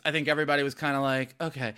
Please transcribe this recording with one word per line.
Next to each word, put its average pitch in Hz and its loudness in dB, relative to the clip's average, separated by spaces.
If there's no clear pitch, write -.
I 156 0
think 147 0
everybody 147 2
was 139 -2
kinda 143 -2
like, 131 0
"Okay." 131 -4